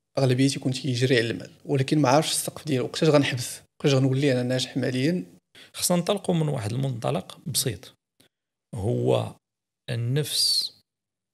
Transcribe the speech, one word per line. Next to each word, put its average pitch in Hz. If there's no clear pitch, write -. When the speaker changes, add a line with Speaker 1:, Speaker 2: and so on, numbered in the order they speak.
Speaker 1:
أغلبيتي 135
كنت 131
كيجري 127
على 117
المال، -
ولكن 143
ما 135
عارفش 156
السقف -
ديالو. 127
وقتاش -
غنحبس؟ 135
وقتاش 143
غنولي 135
أنا 123
ناجح 127
ماليًا؟ 135
Speaker 2:
خصنا -
ننطلقوا 190
من 160
واحد 123
المنطلق 135
بسيط، 110
هو 120
النفس. 127